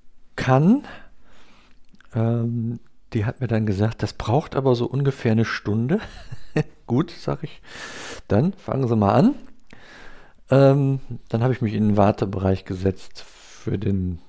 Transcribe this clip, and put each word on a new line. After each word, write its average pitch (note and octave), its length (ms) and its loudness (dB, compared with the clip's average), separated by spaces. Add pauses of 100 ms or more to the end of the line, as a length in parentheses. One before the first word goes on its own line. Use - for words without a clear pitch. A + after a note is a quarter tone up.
(360)
kann. D#3+ 480 4 (1300)
Ähm, A#2 680 -2 (340)
die G#2+ 120 0
hat - 160 -4
mir B2+ 60 -2
dann A2 180 2
gesagt, G#2+ 380 0
das G#2 100 -2
braucht - 420 -2
aber C3+ 200 2
so A#2 100 -2
ungefähr C3+ 460 0
eine A2 140 4
Stunde. A#2 540 -2 (540)
<laughs> - 340 -4
Gut, C#3 240 0
sag - 320 -6
ich, - 180 -12 (680)
dann C#3 260 2
fangen - 340 -4
Sie A#2 80 2
mal G#2 180 4
an. E3+ 220 6 (1120)
Ähm, C3+ 500 6 (300)
dann A2+ 140 0
hab C3 80 4
ich A#2+ 100 -2
mich G#2+ 120 0
in G#2+ 160 2
den G#2 80 4
Wartebereich G2 680 2
gesetzt F#2+ 560 -4
für - 560 -8
den, F#2+ 520 -2